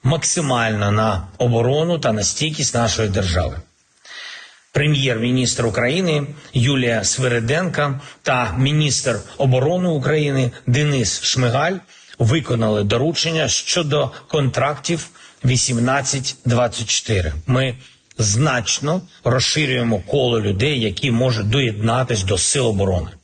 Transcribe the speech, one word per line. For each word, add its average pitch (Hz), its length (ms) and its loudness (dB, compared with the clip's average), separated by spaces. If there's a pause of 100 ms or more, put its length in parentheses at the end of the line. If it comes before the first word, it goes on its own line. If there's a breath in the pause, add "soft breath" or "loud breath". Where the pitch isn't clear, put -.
максимально 120 880 0
на 104 360 0 (100)
оборону 127 600 2
та 123 140 0
на 104 100 -2
стійкість - 520 -4
нашої 113 340 0
держави. 87 480 0 (1160 loud breath)
Прем'єр-міністр 127 920 0
України 143 600 0 (260 loud breath)
Юлія 120 520 2
Свириденко 135 960 0 (220 loud breath)
та 123 360 0
міністр 135 600 2 (180 loud breath)
оборони 143 500 2
України 143 640 2 (160 loud breath)
Денис 139 560 2
Шмигаль 135 540 0 (420 loud breath)
виконали 113 680 2
доручення 151 640 0
щодо 147 640 -2 (180 loud breath)
контрактів 147 840 -2 (340 loud breath)
вісімнадцять 131 1000 0
двадцять 120 440 0
чотири. 87 440 -2 (140)
Ми 127 280 0 (440 loud breath)
значно 127 840 0 (240 loud breath)
розширюємо 123 840 0
коло 123 340 2
людей, 107 400 0
які 110 300 -2
можуть 113 400 2
доєднатись 117 720 0
до 95 160 0
сил 131 280 0
оборони. 95 420 0 (140)